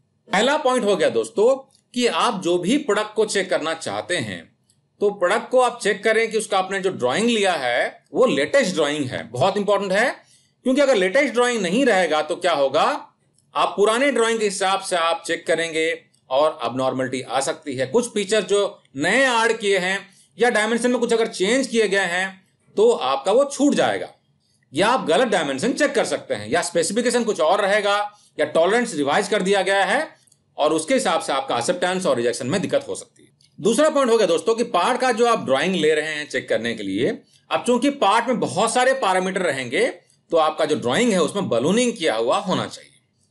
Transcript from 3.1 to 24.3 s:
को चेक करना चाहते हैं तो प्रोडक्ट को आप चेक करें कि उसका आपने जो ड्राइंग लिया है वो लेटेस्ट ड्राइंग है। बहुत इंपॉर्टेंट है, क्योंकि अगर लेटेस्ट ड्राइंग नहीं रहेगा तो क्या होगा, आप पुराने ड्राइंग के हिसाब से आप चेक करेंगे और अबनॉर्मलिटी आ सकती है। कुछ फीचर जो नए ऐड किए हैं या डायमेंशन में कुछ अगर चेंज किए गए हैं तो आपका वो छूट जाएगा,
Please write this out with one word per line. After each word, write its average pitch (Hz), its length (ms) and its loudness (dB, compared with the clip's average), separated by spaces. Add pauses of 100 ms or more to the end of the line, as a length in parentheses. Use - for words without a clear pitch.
को 220 120 0
चेक 185 240 -2
करना 160 240 -2
चाहते 107 460 -6
हैं 98 220 -8 (600)
तो 202 100 2
प्रोडक्ट 196 380 -2
को 254 100 2
आप 240 240 2
चेक 196 200 -2
करें 220 280 2
कि 220 60 -4
उसका 202 200 -2
आपने 190 220 -2
जो 190 120 -2
ड्राइंग 131 360 0
लिया 202 280 2
है 139 580 -2
वो 196 120 2
लेटेस्ट 185 500 2
ड्राइंग 147 300 0
है। 90 160 -6 (100)
बहुत 190 260 0
इंपॉर्टेंट 196 340 0
है, 220 180 0 (560)
क्योंकि 262 160 2
अगर 269 140 4
लेटेस्ट 214 380 2
ड्राइंग 240 280 0
नहीं 196 240 0
रहेगा 175 360 2
तो 160 160 -4
क्या 175 160 0
होगा, 143 320 2 (680)
आप 160 220 0
पुराने 220 340 4
ड्राइंग 226 280 0
के 214 60 0
हिसाब 190 360 0
से 185 140 -4
आप 165 320 0
चेक 165 200 -6
करेंगे 160 400 0 (420)
और 151 340 2
अबनॉर्मलिटी 127 580 -2
आ 123 200 -4
सकती 151 340 -6
है। 127 120 -2
कुछ 233 260 0
फीचर 202 300 0
जो 196 180 0 (360)
नए 196 280 2
ऐड 233 340 2
किए 196 200 0
हैं 185 200 -2 (380)
या 226 120 2
डायमेंशन 226 420 0
में 247 80 0
कुछ 226 140 0
अगर 226 160 2
चेंज 240 380 0
किए 226 200 2
गए 196 200 0
हैं 180 200 -2 (480)
तो 220 160 4
आपका 135 400 0
वो 233 140 4
छूट 254 280 0
जाएगा, 107 340 0 (640)